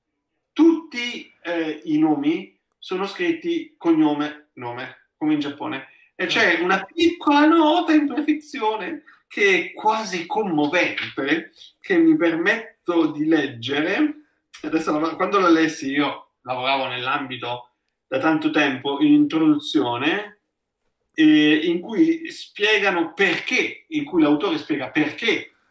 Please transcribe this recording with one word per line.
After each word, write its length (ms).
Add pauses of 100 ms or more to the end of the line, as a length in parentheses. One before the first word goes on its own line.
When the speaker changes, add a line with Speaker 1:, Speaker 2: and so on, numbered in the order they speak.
(540)
Speaker 1:
tutti, 760 (100)
eh, 440
i 120
nomi 600 (200)
sono 300
scritti 680
cognome, 760
nome, 640
come 160
in 60
Giappone. 480 (280)
E 120
c'è 320
Speaker 2:
Ah. 40
Speaker 1:
una 220
piccola 600
nota 480
in 140
prefazione 960 (240)
che 300
è 160
quasi 520
commovente, 1300 (300)
che 160
mi 180
permetto 920
di 180
leggere. 960 (400)
Adesso 360
la, 180
quando 240
la 100
lessi, 420
io 520
lavoravo 440
nell'ambito 840 (360)
da 120
tanto 320
tempo, 500
in 120
introduzione, 1300 (720)
eh, 500
in 180
cui 500
spiegano 840
perché, 760
in 160
cui 160
l'autore 360
spiega 320
perché 640 (180)